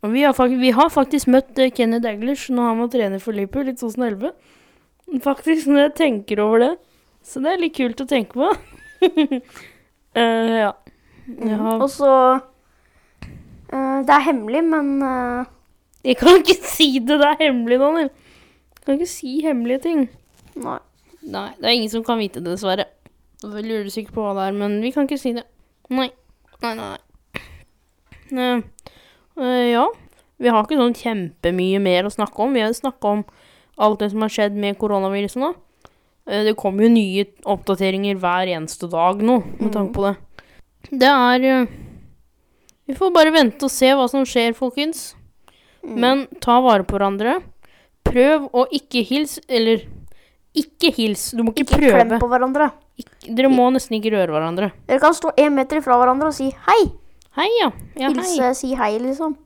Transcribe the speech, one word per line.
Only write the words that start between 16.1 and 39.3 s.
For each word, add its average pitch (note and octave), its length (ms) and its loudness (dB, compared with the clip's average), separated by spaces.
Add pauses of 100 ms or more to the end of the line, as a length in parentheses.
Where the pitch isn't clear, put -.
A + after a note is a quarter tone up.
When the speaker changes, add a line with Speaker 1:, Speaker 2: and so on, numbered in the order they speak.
Speaker 1:
kan F4 240 10
ikke F4+ 220 4
si C#4 340 0
det, C4+ 220 0
det C#4+ 80 6
er D4+ 160 2
hemmelig, B3 340 2
Daniel. D4 320 2
Jeg - 760 -20
kan C#4 120 0
ikke E4+ 80 -4
si D4 360 -8
hemmelige C4 400 -2
ting. D4+ 260 0 (480)
Speaker 2:
Nei. A#3+ 220 -10 (440)
Speaker 1:
Nei, G3+ 280 -12 (100)
det - 40 -12
er A#3 120 2
ingen G#3+ 140 -2
som A3+ 120 -4
kan A3+ 160 -2
vite G3 220 -6
det, F3 40 -12 (120)
dessverre. F#3+ 300 -4 (580)
Og G#3 80 -14
så G#3 100 -12
lurer A3 220 -6
du G3 60 -10
sikkert G#3 240 -12
på A3 100 -6
hva G3+ 100 -4
det G3 140 -4
er, F#3+ 100 -4
men G3+ 220 -2
vi A#3+ 100 -4
kan C#4 160 -2
ikke C#4 140 -6
si B3 120 -4
det. A#3 120 -10 (460)
Nei. B3+ 200 -2 (520)
Nei, A#3 120 -6
nei, G#3 220 -12 (1400)
nei. B3 240 -2
Eh, A3+ 60 -4 (760)
eh, B3 320 0
ja. A#3+ 140 2 (540)
Vi A#3+ 80 2
har A3 160 2
ikke D#4 140 -2
sånn A#3+ 180 2
kjempemye F#3 840 -2
mer F#3 240 2
å G#3 80 -6
snakke - 280 -4
om. B3+ 140 0
Vi A#3+ 60 2
har G#3+ 120 0
snakket - 320 -6
om G#3 200 0 (540)
alt G#3+ 220 2
det G#3 100 -2
som G#3+ 120 -4
har G#3+ 60 -2
skjedd G#3 280 -2
med G3+ 220 -4
koronaviruset G3+ 600 -2
nå. E4 140 -4 (760)
Eh, G#3 160 -2
det G#3+ 120 0
kommer G3+ 280 0
jo A#3 80 6
nye G3 340 2 (180)
oppdateringer G3 760 -2
hver F#3 280 -2
eneste E3 420 -8
dag F3+ 300 0
nå, A3+ 220 2 (180)